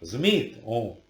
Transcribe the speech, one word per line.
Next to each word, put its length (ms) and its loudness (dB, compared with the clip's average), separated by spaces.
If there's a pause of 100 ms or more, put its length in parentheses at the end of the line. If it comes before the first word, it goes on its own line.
розумієте? 560 0 (100)
О. 300 -4 (140)